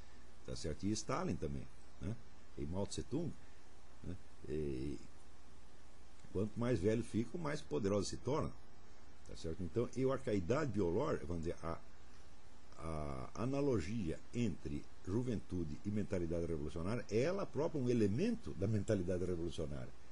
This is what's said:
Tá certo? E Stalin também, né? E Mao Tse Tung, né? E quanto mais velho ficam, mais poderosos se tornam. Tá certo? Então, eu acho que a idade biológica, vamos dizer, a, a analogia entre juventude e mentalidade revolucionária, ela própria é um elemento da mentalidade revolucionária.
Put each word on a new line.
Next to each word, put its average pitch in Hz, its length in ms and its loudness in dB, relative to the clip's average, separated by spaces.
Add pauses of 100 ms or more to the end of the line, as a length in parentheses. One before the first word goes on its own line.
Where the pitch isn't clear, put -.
(460)
Tá 64 100 -2
certo? 76 280 0
E 101 80 4
Stalin 131 440 0
também, 71 300 0 (340)
né? 107 160 0 (400)
E 71 80 -2
Mao 92 220 0
Tse - 160 -2
Tung, 147 300 0 (720)
né? 90 140 -2 (320)
E 71 500 0 (1300)
quanto 107 260 0
mais 117 220 4
velho 110 220 6
ficam, 113 360 0
mais 156 220 -2
poderosos 104 480 2
se 80 80 -2
tornam. 135 360 0 (760)
Tá - 80 -4
certo? 80 260 -2
Então, 110 340 2
eu 131 160 4
acho 135 100 0
que 117 80 0
a 107 40 4
idade 117 360 4
biológica, 101 560 2
vamos 82 160 0
dizer, 80 220 0
a, 82 160 0 (1000)
a 73 640 -2
analogia 117 800 2 (120)
entre 92 520 0 (200)
juventude 90 800 0
e 104 60 0
mentalidade 87 560 2
revolucionária, 82 640 0
ela 165 340 2
própria 151 360 0
é - 20 2
um 123 80 4
elemento 123 600 4
da 95 160 2
mentalidade 92 560 4
revolucionária. 80 680 -2 (200)